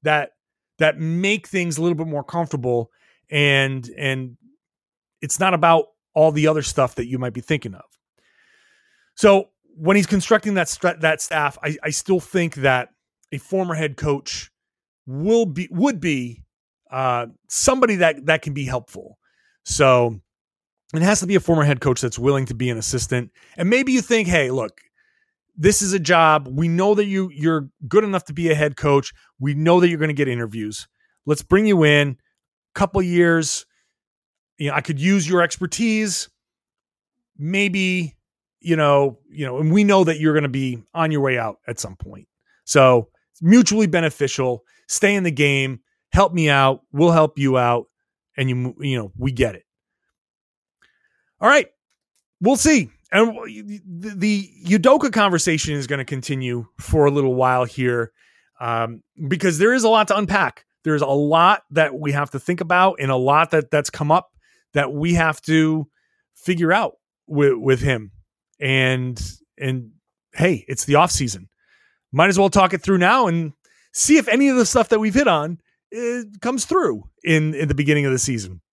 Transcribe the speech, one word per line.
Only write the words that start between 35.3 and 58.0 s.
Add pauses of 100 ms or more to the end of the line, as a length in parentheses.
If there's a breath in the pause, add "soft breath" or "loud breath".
expertise. (1080)
Maybe, (440)
you
know, (100)
you
know,
and
we
know
that
you're
gonna
be (140)
on
your
way
out
at
some
point. (360)
So (240)
it's
mutually
beneficial. (240)
Stay
in
the
game. (320)
Help
me
out. (100)
We'll
help
you
out. (500)
And
you,
you
know,
we
get
it." (1800)
All
right. (760)
We'll
see. (220)
And
w-,
the,
the (140)
Udoka
conversation
is
gonna
continue (120)
for
a
little
while
here, (480)